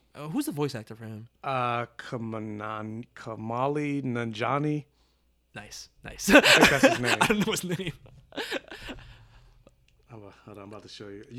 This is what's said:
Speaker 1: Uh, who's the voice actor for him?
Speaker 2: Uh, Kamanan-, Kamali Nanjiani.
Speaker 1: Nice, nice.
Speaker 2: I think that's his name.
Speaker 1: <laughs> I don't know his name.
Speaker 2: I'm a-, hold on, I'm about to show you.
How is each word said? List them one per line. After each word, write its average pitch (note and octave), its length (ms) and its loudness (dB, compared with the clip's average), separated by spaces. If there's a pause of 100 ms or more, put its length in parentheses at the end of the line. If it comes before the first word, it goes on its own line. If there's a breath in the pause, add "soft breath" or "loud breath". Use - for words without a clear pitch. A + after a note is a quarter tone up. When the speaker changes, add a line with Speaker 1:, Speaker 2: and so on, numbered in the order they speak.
(140 soft breath)
Speaker 1:
Uh, D3 140 -12
who's B3 180 -4
the C#4+ 60 -6
voice C#3+ 240 -4
actor A2 180 -12
for A2+ 120 -16
him? A2 200 -12 (160)
Speaker 2:
Uh, B2 440 -2 (120)
Kamanan-, A2 1040 -8 (120)
Kamali C3 880 -4
Nanjiani. B2 800 -2 (720)
Speaker 1:
Nice, - 320 -16 (160)
nice. - 260 -8
Speaker 2:
I C#4 100 12
think - 300 8
that's C#3+ 160 6
his E4+ 140 4
name. - 180 2
Speaker 1:
<laughs> - 20 12
I - 60 10
don't G#3+ 200 2
know A3 60 -2
his F3+ 120 -4
name. F3+ 280 -4 (2250 loud breath)
Speaker 2:
I'm A2+ 100 -16
a-, G2 100 -20 (120)
hold G#2 140 -18
on, G2 60 -14
I'm G2+ 40 -16
about G#2 140 -16
to - 60 -20
show G#2 200 -16
you. G2+ 160 -14 (140)